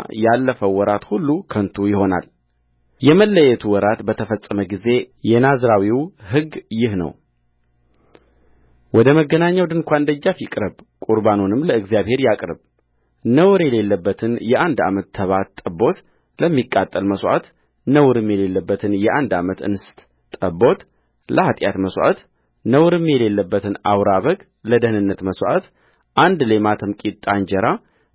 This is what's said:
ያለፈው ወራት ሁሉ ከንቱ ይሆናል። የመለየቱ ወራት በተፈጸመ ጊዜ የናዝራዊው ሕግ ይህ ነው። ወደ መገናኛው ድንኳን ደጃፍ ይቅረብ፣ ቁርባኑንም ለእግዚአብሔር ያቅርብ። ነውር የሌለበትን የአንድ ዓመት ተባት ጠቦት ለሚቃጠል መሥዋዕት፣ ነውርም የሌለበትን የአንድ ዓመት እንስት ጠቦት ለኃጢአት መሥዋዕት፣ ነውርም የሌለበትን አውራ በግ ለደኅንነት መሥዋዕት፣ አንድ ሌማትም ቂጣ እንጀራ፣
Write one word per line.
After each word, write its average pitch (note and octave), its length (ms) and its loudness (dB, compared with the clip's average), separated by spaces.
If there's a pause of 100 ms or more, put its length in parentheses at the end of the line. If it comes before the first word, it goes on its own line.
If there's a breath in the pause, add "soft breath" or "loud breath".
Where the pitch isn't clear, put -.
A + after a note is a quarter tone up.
(180)
ያለፈው A2+ 560 0
ወራት G2+ 300 0
ሁሉ F#3+ 240 -4 (200)
ከንቱ G2+ 380 -4
ይሆናል። F#2+ 400 0 (720)
የመለየቱ D#3 680 4
ወራት G2+ 340 0
በተፈጸመ G#2 600 -6
ጊዜ F#2+ 220 -8 (380)
የናዝራዊው A#2 720 2 (280)
ሕግ D3+ 260 -2 (200)
ይህ A2 240 -2
ነው። E2 140 -4 (1800 soft breath)
ወደ A2+ 220 6
መገናኛው E3 520 2
ድንኳን D#3 400 -2
ደጃፍ D3+ 340 -2
ይቅረብ፣ G#2 340 -6 (280)
ቁርባኑንም G#2+ 600 0
ለእግዚአብሔር A2 580 -2
ያቅርብ። G2+ 360 -2 (640)
ነውር F3 380 4
የሌለበትን G#2 720 -2 (120)
የአንድ B2 360 0
ዓመት F#2+ 320 -2
ተባት F#2+ 360 -2 (100)
ጠቦት A2 400 -2 (400)
ለሚቃጠል A#2 640 -2
መሥዋዕት፣ G2+ 420 -2 (400)
ነውርም B2+ 420 4
የሌለበትን G2 680 -2
የአንድ G#2 400 0
ዓመት F2+ 280 -4
እንስት G2 360 -8 (340)
ጠቦት D3 480 0 (480)
ለኃጢአት C3 480 0
መሥዋዕት፣ F#2+ 420 -2 (460)
ነውርም E3 420 2
የሌለበትን G2+ 680 0 (100)
አውራ G2+ 260 2 (100)
በግ E3 180 0 (260)
ለደኅንነት A2 580 0
መሥዋዕት፣ G2 440 -4 (500)
አንድ E3 280 2
ሌማትም G#2+ 520 0
ቂጣ - 280 -10 (100)
እንጀራ፣ G2 320 -2 (480)